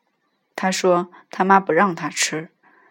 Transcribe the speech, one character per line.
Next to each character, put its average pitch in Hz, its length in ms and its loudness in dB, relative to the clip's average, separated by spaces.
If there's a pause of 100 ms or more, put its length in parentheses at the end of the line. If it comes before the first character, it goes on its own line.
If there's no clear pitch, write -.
(560)
他 190 160 -2
说 180 380 0 (200)
他 - 140 -4
妈 196 160 6
不 190 100 -2
让 175 240 2
他 165 140 -8
吃， - 420 -6 (400)